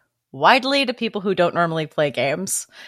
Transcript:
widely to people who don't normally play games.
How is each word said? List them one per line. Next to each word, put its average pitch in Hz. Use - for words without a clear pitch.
widely 254
to 240
people 220
who 190
don't 175
normally 160
play 147
games. 143